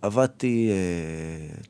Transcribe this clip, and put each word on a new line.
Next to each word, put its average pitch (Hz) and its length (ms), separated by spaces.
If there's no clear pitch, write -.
עבדתי, 117 680
אה, 80 1000